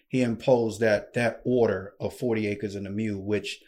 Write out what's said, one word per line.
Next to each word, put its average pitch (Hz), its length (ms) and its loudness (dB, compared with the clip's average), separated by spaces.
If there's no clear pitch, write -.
He 127 140 0
imposed 117 580 2
that, 107 360 2
that 117 300 0
order 104 540 2
of 104 160 -6
forty 110 320 0
acres 104 280 -4
and 101 100 -8
a 95 60 -8
mule, 104 340 -4
which 104 420 -4